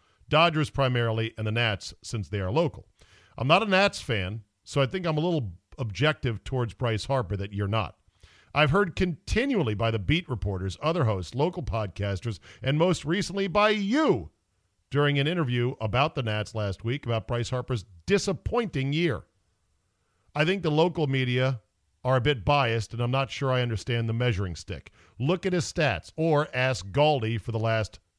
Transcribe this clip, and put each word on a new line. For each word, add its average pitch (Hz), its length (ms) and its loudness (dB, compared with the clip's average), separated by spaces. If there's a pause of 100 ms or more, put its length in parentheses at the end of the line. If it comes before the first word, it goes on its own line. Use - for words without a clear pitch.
(300)
Dodgers 156 400 4
primarily, 120 680 0
and 107 80 -2
the 107 40 -2
Nats, 110 520 -2
since 98 260 -8
they 101 100 -4
are 92 120 -2
local. 151 360 -2 (480)
I'm 123 120 -4
not 180 160 4
a - 20 -4
Nats 196 340 2
fan, 107 440 -4 (200)
so - 160 -4
I 135 60 4
think 170 220 -4
I'm 156 100 0
a 151 40 0
little 151 320 -2 (260)
objective 117 640 -2
towards 123 320 -4
Bryce 113 300 -2
Harper 110 300 -2
that 98 160 -6
you're 101 160 -2
not. 104 280 -2 (560)
I've 143 200 4
heard 190 240 2
continually 185 800 0
by 113 160 0
the 113 80 -2
beat 151 280 0
reporters, 98 540 -4
other 156 220 0
hosts, 98 320 -2
local 165 260 0
podcasters, 104 800 -4 (240)
and 147 160 0
most 170 260 2
recently 196 420 -2
by 208 220 4
you 208 600 2 (580)
during 143 300 2
an 139 80 2
interview 127 520 0
about 120 360 0
the 131 80 -2
Nats 107 320 -2
last 104 280 -4
week 127 220 -4
about 113 220 -2
Bryce 120 240 -4
Harper's 123 340 -4 (220)
disappointing 185 840 0
year. 147 300 0 (1120)
I 151 120 2
think 185 180 0
the 160 80 2
local 165 340 2
media 131 560 0 (420)
are 131 120 4
a 127 60 4
bit 123 220 0
biased, 117 480 2
and 120 120 -4
I'm 123 80 0
not 135 180 0
sure 135 220 -2
I 127 100 2
understand 117 480 -2
the 113 40 0
measuring 104 420 0
stick. - 360 -12 (280)
Look 165 260 0
at 180 80 2
his 175 180 -2
stats, 123 440 0
or 151 360 2
ask 127 360 0
Galdi 117 520 2
for - 120 -8
the 110 80 -2
last 113 400 0 (200)